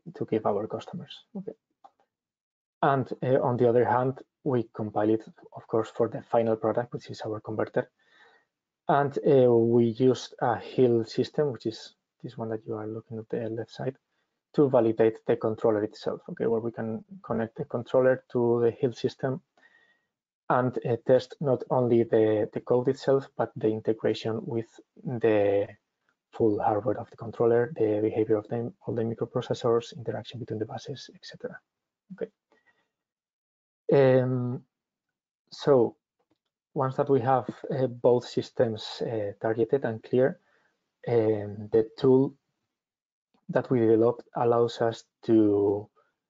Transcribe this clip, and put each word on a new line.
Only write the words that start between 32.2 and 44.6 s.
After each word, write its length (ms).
Um, 720
so 440
once 240
that 120
we 120
have, 280
uh, 160
both 400
systems, 760
uh, 300
targeted 440
and 180
clear, 360
um, 640
the 260
tool 380
that 200
we 100
developed 440
allows 460